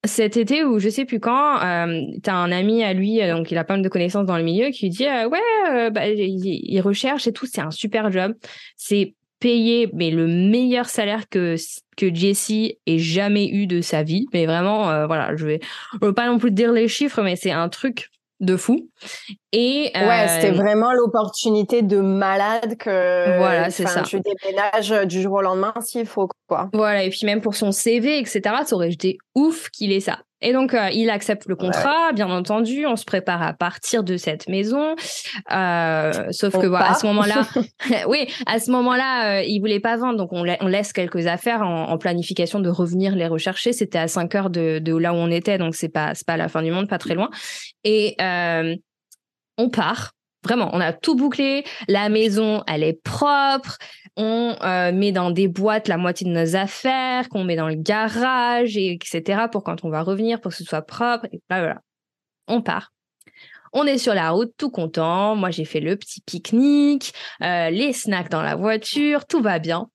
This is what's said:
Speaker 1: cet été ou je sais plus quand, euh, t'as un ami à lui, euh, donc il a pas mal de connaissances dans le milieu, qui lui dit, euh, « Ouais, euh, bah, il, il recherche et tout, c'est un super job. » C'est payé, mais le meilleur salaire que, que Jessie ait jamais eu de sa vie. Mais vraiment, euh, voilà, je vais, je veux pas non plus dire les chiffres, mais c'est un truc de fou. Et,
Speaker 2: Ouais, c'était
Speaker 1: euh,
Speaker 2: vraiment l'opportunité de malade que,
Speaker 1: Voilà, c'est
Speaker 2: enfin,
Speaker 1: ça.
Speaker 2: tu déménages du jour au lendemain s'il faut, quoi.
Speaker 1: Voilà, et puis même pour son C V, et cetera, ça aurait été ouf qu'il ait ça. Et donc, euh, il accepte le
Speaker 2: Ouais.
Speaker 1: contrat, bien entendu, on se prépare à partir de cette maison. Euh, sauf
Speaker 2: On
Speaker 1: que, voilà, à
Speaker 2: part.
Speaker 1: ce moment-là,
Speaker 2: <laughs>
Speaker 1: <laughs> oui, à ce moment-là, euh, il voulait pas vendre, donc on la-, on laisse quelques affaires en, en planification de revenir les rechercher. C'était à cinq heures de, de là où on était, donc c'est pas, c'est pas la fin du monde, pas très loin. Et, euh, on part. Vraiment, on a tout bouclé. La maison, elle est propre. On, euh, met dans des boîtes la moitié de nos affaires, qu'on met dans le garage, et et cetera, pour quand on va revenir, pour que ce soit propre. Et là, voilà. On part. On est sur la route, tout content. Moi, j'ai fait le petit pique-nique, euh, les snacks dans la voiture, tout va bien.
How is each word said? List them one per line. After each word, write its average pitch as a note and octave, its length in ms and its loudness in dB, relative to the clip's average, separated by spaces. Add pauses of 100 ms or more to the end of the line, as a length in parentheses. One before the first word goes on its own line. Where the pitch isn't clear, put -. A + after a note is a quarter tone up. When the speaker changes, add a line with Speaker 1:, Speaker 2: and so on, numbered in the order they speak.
Speaker 1:
cet G#3+ 320 0
été C4+ 280 2
ou A#3+ 140 4
je G3+ 100 2
sais C4 160 -2
plus A#3 160 -4
quand, C4+ 420 2
euh, E3+ 380 0 (220)
t'as G3 120 0
un F3 180 0
ami G#3 320 2
à F#3+ 100 0
lui, G#3 280 2
euh, F3 140 2
donc E3 140 -4
il E3 80 0
a D#3+ 60 -2
pas G3 100 0
mal G3 80 2
de F#3+ 60 0
connaissances F#3 380 0
dans F3+ 120 0
le E3 60 0
milieu, G3+ 260 2
qui B3 160 -4
lui F3+ 40 2
dit, A3 160 -2
euh, « A#3+ 220 0
Ouais, D#4+ 100 0 (320)
euh, A#3 200 2
bah, G#3 180 -2
il, F#3+ 360 0
il F#3+ 360 -2
recherche A#3+ 460 0
et A3+ 60 0
tout, B3+ 140 -8
c'est A3 140 -6
un D#3 100 -4
super G#3+ 400 -2
job. » F#3+ 240 0 (420)
C'est - 380 0 (260)
payé, A#3 520 4
mais E3 180 0
le D#3+ 160 2
meilleur A#3+ 600 2
salaire G#3 400 -2
que, F3 260 0 (420)
que F#3 160 2
Jessie G3+ 640 0 (100)
ait E3 120 4
jamais G3+ 500 2
eu G3+ 200 0
de F3 140 0
sa D#3 200 0
vie. F3+ 300 0
Mais E3+ 140 2
vraiment, F3+ 440 2
euh, D3+ 160 0
voilà, D#3 300 -2
je D#3 100 -4
vais, D#3 140 -2 (400)
je - 60 2
veux G3+ 60 4
pas A#3 140 2
non A#3+ 120 2
plus A#3+ 120 2
dire A#3 220 4
les A3+ 160 4
chiffres, C4 340 0
mais F#3 140 0
c'est F3+ 160 -2
un E3 160 0
truc - 400 -6 (320)
de F#3 160 2
fou. B3+ 340 0 (640)
Et, B3+ 420 0
Speaker 2:
Ouais, F3+ 340 4
c'était E3 220 4
Speaker 1:
euh, F3+ 100 4
Speaker 2:
vraiment G#3+ 320 4
l'opportunité A3 920 2
de G3+ 180 4
malade G3 800 2
que, F3+ 600 2
Speaker 1:
Voilà, F3+ 320 4
c'est F3+ 140 -4
Speaker 2:
enfin, F3+ 100 0
Speaker 1:
ça. E3+ 80 0
Speaker 2:
tu G3 180 -4
déménages G3+ 840 0
du F#3 160 0
jour G3 120 0
au G3 80 2
lendemain F#3+ 300 0 (100)
s'il A#3 240 -4
faut, G3 220 -2 (200)
quoi. F3+ 240 -2
Speaker 1:
Voilà, G#3 320 2
et F#3 60 0
puis F#3+ 140 -6
même G#3 160 2
pour G#3 140 -2
son G3+ 160 0
C A#3 300 2
V, D4 180 2
et B3 60 -2
cetera, G#3+ 400 -2
ça C4+ 100 0
aurait F3 160 0
été F#3 280 -2 (180)
ouf D#4+ 340 2
qu'il G3+ 220 -2
ait G3 80 2
ça. - 180 -4 (220)
Et B3 120 2
donc, C4 200 2
euh, G#3+ 200 2
il A3+ 180 2
accepte G3+ 380 -2
le F#3 60 -2
Speaker 2:
Ouais. F3+ 120 -8
Speaker 1:
contrat, D#4 460 2
bien G3+ 180 0
entendu, A3 560 0
on B3 80 0
se G#3 100 -6
prépare F3+ 380 -2
à D#3+ 120 -2
partir F#3+ 500 -2
de F3+ 120 -2
cette D#3+ 320 -6
maison. A#3 460 0 (560)
Euh, E3 600 0 (180)
sauf F#3+ 240 -2
Speaker 2:
On F#3+ 60 4
Speaker 1:
que, G3 60 4
voilà, F3+ 180 4
à F#3+ 60 4
Speaker 2:
part. B3 100 4
Speaker 1:
ce G#3+ 60 0
moment-là, G#3 420 2
Speaker 2:
<laughs> - 320 -4
Speaker 1:
<laughs> A#3 280 0
oui, C4+ 200 2 (180)
à A3+ 140 0
ce B3 100 -4
moment-là, B3 680 2
euh, F#3+ 40 0
il G#3 160 -2
voulait G3+ 220 0
pas A#3 160 0
vendre, A#3+ 220 -2
donc F3+ 140 -4
on F3 120 -4
la-, F3 160 -2
on F#3+ 80 0
laisse G3+ 240 0
quelques F3 340 -2
affaires G#3+ 360 -2
en, E3 280 -2
en D#3+ 80 0
planification F3 640 -2
de F3+ 80 0
revenir F#3 480 0
les E3 100 0
rechercher. F#3 460 -2
C'était G#3 260 -2
à E3 100 0
cinq F3 280 -4
heures F#3+ 140 0
de, D#3+ 280 0
de D#3+ 180 -2
là E3+ 160 2
où E3+ 40 0
on E3+ 140 0
était, F3+ 280 0
donc E3 160 -2
c'est E3 140 -6
pas, D3+ 260 -2
c'est - 120 -10
pas E3 100 -2
la E3 120 -2
fin D#3+ 140 -2
du D#3+ 80 -2
monde, F#3+ 180 -2
pas F#3 100 -2
très - 160 -4
loin. G#3+ 160 -2 (540)
Et, G#3+ 360 2
euh, E3+ 560 0 (800)
on A#3+ 140 2
part. G3 420 -2 (320)
Vraiment, A3+ 280 0
on F3+ 80 0
a E3 120 0
tout D4+ 240 0
bouclé. C#4 480 0 (240)
La G3+ 200 2
maison, G#3+ 600 2
elle D#3 160 0
est D#3+ 180 -2
propre. C#4 720 0 (400)
On, A3+ 460 -2
euh, F3+ 300 0
met G3+ 180 2
dans F3+ 220 0
des F#3+ 160 2
boîtes G#3+ 400 0
la F3 80 2
moitié F3+ 320 -2
de F3 40 0
nos E3 220 2
affaires, B3+ 760 -2
qu'on G3+ 140 -4
met F3 140 -2
dans D#3+ 100 -2
le D#3+ 80 -2
garage, A#3 1000 0
et F#3+ 160 0
et E3+ 120 -6
cetera, G3 440 -2
pour G#3 160 -4
quand E3+ 200 -6
on E3 60 -4
va D#3 120 -2
revenir, A3 380 -2
pour F#3 120 -6
que - 40 -12
ce F3+ 80 -12
soit D#3 180 -4
propre. A#3 500 -4
Et F3 80 -14 (100)
là, F#3 80 0
voilà. E3+ 220 -2 (680)
On A3+ 160 0
part. F3 300 -4 (800)
On C#4+ 120 2
est C#4 140 2
sur A3+ 160 0
la E3 160 2
route, A3+ 260 0
tout C#4+ 140 -4
content. E3+ 640 0
Moi, F#3+ 160 0
j'ai D#3+ 140 -4
fait D#3 160 -4
le E3 160 -2
petit - 240 -16
pique-nique, C#4+ 920 2 (300)
euh, E3+ 280 0
les B3 220 0
snacks F#3+ 380 -2
dans D#3 120 0
la D3 120 -2
voiture, A3 720 0
tout D4+ 160 0
va F#3+ 160 2
bien. E3+ 360 -4